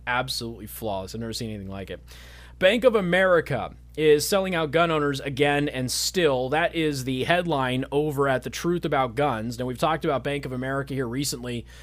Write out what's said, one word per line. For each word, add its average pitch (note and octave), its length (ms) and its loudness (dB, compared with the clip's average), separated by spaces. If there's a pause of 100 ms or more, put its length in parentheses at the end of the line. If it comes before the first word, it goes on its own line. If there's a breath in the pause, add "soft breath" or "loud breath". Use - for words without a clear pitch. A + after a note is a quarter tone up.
Absolutely A#2+ 600 -4
flawless. G2 480 -6
I've A2+ 60 -8
never A2+ 120 -6
seen A2 180 -8
anything G2+ 200 -10
like G2 180 -10
it. F2+ 120 -10 (580 loud breath)
Bank G3+ 260 4
of A3+ 120 6
America F3 760 2 (240)
is D3+ 320 6
selling F#3+ 260 0
out D#3+ 160 0
gun E3 200 4
owners C#3+ 300 0
again C#3+ 480 2
and B2+ 220 -4
still. C3 600 0
That D#3+ 240 0
is D3+ 300 0
the C3 200 -2
headline C3+ 680 0
over C#3+ 380 0
at B2+ 140 0
The C#3 80 -8
Truth E3+ 340 -2
About C3+ 300 0
Guns. A#2+ 440 -2
Now, B2+ 60 -4
we've B2+ 140 -6
talked D#3 260 0
about C#3 180 0
Bank C#3+ 220 -4
of C3 80 -8
America C3+ 400 -4
here C3 160 -2
recently, B2 560 -4 (180 loud breath)